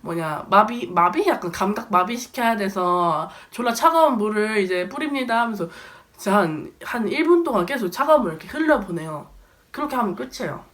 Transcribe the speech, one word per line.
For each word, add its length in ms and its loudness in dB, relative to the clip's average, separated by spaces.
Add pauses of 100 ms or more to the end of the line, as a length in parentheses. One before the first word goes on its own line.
뭐냐, 500 -6
마비, 380 2
마비? 400 2
약간 220 -2
감각 400 -4
마비 260 2
시켜야 400 -2
돼서 760 0 (200)
졸라 220 -2
차가운 460 4
물을 400 0
이제 300 0
뿌립니다." 520 -2
하면서 280 -2 (480)
진짜 240 2
한, 320 -2 (100)
한 260 -4
일 160 0
분 200 6
동안 220 2
계속 240 -2
차가운 320 4
물을 140 -2
이렇게 120 -16
흘려보내요. 840 -2 (400)
그렇게 240 -6
하면 180 0
끝이에요. 600 -8